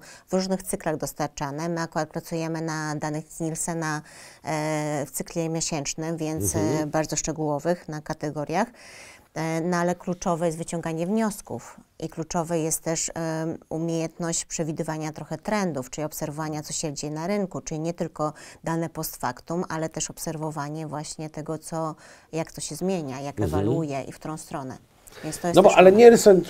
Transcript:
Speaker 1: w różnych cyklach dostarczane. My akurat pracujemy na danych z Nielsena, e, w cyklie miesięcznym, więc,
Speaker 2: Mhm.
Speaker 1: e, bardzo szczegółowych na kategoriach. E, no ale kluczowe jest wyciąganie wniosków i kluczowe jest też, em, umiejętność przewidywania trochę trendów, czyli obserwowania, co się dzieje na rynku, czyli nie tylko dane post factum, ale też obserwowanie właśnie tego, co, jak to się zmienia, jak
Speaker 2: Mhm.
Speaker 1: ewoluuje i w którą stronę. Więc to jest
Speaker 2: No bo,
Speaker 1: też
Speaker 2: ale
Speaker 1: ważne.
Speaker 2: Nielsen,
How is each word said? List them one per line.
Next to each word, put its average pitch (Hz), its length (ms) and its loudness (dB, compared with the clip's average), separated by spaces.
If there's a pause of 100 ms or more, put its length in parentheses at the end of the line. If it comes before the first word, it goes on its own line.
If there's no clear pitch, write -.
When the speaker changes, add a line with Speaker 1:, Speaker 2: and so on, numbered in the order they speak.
(280)
Speaker 1:
w - 60 -4
różnych 190 300 0
cyklach 160 340 -2
dostarczane. 147 720 -4
My 170 120 -2
akurat 160 280 -2
pracujemy 160 520 -4
na 156 340 -4
danych 156 340 -4
z - 100 -18
Nielsena, 160 640 -4 (420)
e, 151 640 -2
w - 40 -18
cyklie 165 380 -4
miesięcznym, 160 680 -4
więc, 156 380 -2
Speaker 2:
Mhm. 156 280 0
Speaker 1:
e, 151 40 -4
bardzo 156 280 -2
szczegółowych 156 720 -2
na 151 120 -8
kategoriach. 151 640 -4 (640)
E, 160 280 -2
no 180 160 0
ale 175 180 2
kluczowe 175 500 -2
jest 165 120 0
wyciąganie 165 500 -4
wniosków 208 680 -4 (220)
i 117 100 -6
kluczowe 165 500 -2
jest 156 240 -2
też, - 300 -2
em, 160 440 -4 (120)
umiejętność 165 760 -2
przewidywania 156 680 -4
trochę 160 240 -8
trendów, 185 520 -2
czyli 151 160 -6
obserwowania, 151 580 -6
co - 100 -10
się 151 200 -4
dzieje 151 200 -8
na 160 140 -6
rynku, 190 340 -2
czyli 156 180 -6
nie 165 140 -2
tylko 151 400 -4 (300)
dane 165 260 -2
post - 280 -8
factum, 160 520 -4
ale 160 200 -4
też - 200 -6
obserwowanie 156 800 -8
właśnie 151 420 -10
tego, 156 280 -8
co, 160 380 -6 (360)
jak 160 200 -4
to - 100 -12
się - 140 -8
zmienia, 160 460 -4
jak 139 200 -8
Speaker 2:
Mhm. 90 220 0
Speaker 1:
ewoluuje 135 440 0
i - 40 -14
w - 80 -16
którą 156 180 -10
stronę. 135 400 -10 (460)
Więc 156 160 -6
to 180 80 -2
jest 170 80 2
Speaker 2:
No 185 80 12
bo, 202 60 12
Speaker 1:
też - 80 8
Speaker 2:
ale 185 140 12
Speaker 1:
ważne. 226 140 12
Speaker 2:
Nielsen, 208 440 12